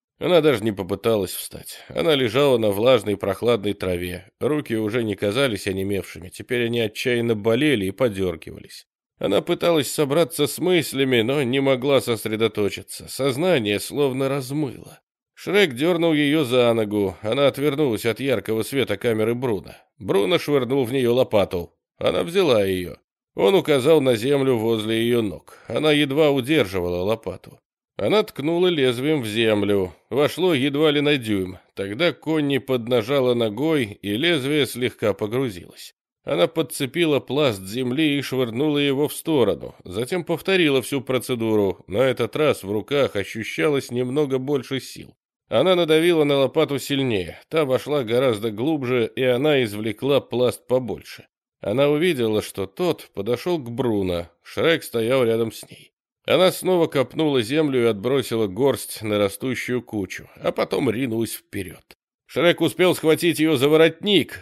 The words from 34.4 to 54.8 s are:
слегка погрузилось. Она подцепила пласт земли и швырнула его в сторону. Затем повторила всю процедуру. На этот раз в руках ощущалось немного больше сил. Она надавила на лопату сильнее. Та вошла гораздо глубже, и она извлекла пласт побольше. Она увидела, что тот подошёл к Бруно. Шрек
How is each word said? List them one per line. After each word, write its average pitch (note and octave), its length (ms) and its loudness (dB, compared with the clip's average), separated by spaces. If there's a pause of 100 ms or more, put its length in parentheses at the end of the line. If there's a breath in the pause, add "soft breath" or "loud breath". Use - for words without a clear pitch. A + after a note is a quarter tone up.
слегка A2+ 480 -2
погрузилось. G#2+ 800 -6 (300)
Она E3+ 240 0
подцепила D3 720 -2
пласт B2 420 -2
земли C3 560 -2
и C#3 40 -4
швырнула C3 580 -2
его C#3+ 280 0
в - 60 -6
сторону. G2+ 680 0
Затем B2+ 400 -6
повторила D#3+ 580 0
всю C3+ 200 -4
процедуру. A2+ 840 0
На F#2+ 100 -4
этот B2 380 0
раз C#3 280 0
в F#2+ 80 -6
руках A2 440 0
ощущалось C3 760 -2
немного C3 480 -2
больше C3 400 -4
сил. - 360 -18 (340)
Она E3+ 260 4
надавила D#3+ 480 4
на C#3+ 140 2
лопату C#3 420 0
сильнее. A#2 600 -2 (100)
Та D#3 160 0
вошла C3 380 0
гораздо A#2 460 0
глубже, B2 680 -2
и B2 60 -4
она C3 420 2
извлекла A2 560 -2
пласт A#2+ 460 -2
побольше. A#2+ 600 -6 (340)
Она C#3 280 0
увидела, C#3 520 0
что G2 240 -8
тот - 480 -4
подошёл A#2+ 460 -4
к A#2 100 -10
Бруно. G2+ 600 -2 (120)
Шрек C3+ 420 -2